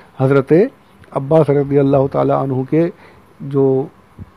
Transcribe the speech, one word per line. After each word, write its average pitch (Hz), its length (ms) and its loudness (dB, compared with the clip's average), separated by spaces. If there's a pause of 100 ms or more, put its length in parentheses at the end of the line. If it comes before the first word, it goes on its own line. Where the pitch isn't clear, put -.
(200)
हज़रत 135 340 2 (580)
अब्बास 143 400 0
रज़ी 143 260 0
अल्लाह 139 320 2
ताला 139 280 -2
अन्हु 135 280 -4
के 160 220 0 (560)
जो 135 460 -2 (480)